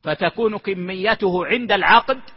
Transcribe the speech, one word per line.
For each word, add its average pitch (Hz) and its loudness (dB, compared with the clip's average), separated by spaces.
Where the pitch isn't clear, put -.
فتكون 196 -2
كميته 185 -2
عند 220 0
العقد 220 4